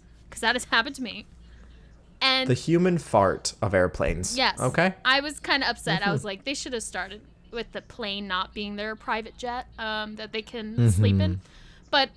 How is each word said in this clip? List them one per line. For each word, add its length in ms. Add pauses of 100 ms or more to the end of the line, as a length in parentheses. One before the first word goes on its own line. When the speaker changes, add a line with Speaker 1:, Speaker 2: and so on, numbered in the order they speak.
(300)
Speaker 1:
'cause 120
that 140
has 100
happened 300
to 80
me. 220 (960)
And 280
Speaker 2:
The 60
human 420
fart 640
of 120
airplanes. 640
Speaker 1:
Yes. 220
Speaker 2:
Okay? 360 (100)
Speaker 1:
I 160
was 180
kinda 300
upset. 360
I 60
was 100
Speaker 2:
Mm-hmm. 60
Speaker 1:
like, 180
they 80
should 200
have 100
started 380 (300)
with 220
the 80
plane 460
not 260
being 240
their 180
private 420
jet, 300 (100)
um, 380
that 160
they 100
can 500
sleep 280
in. 160
Speaker 2:
Mm-hmm. 40 (520)
Speaker 1:
But 260